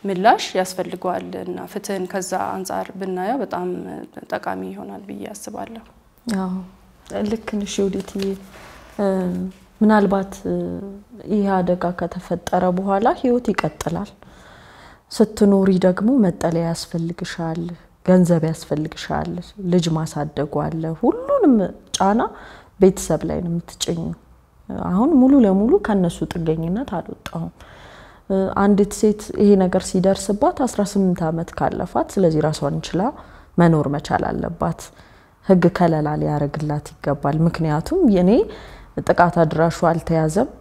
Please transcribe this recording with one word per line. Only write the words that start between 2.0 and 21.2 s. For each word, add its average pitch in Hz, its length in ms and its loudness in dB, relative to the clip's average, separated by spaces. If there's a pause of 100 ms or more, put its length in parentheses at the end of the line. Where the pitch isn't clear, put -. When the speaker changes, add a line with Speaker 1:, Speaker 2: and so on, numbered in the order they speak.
Speaker 1:
ከዛ 185 260 -6 (140)
አንጻር 190 480 -6
ብናየው 190 460 -4
በጣም 180 280 -6 (600)
ጠቃሚ 190 380 -8
ይሆናል 202 360 -14
ብዬ 202 240 -14
አስባለሁ። 214 580 -14 (520)
Speaker 2:
አዎ፣ 185 160 -4 (720)
ልክ 220 300 -6
ነሽ 202 220 -6
ዮዲትዬ። 196 500 -4 (1500)
ምናልባት 196 560 2 (960)
ይህ 202 240 0
አደጋ 180 320 0 (120)
ከተፈጠረ 180 760 -4
በኋላ 196 360 0 (100)
ህይወት 247 320 0
ይቀጥላል። 175 640 -4 (1000)
ስትኖሪ 202 680 4
ደግሞ 185 380 2
መጠለያ 170 480 2
ያስፈልግሻል፣ 170 1000 -6 (420)
ገንዘብ 175 380 6
ያስፈልግሻል፣ 156 880 -4 (340)
ልጅ 175 260 4
ማሳደጉ 151 680 -4
አለ። 156 240 -4 (120)
ሁሉንም 453 600 4 (380)